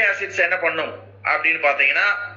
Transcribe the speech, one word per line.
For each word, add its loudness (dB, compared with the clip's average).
ஆசிட்ஸ் -4
என்ன 2
பண்ணும் -4
அப்படின்னு 0
பாத்தீங்கன்னா, 2